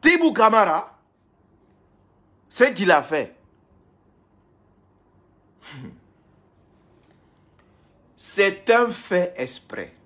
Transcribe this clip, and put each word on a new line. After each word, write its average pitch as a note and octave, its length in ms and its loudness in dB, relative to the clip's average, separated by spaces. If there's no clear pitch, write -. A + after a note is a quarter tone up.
Tibou E4 320 2
Camara, G#3+ 640 2
ce - 160 2
qu'il F#3+ 260 0
a D3 100 4
fait, D3 340 -6
<laughs> - 120 -20
c'est - 540 -2
un A#3 200 4
fait F3+ 460 -4
exprès. - 600 -12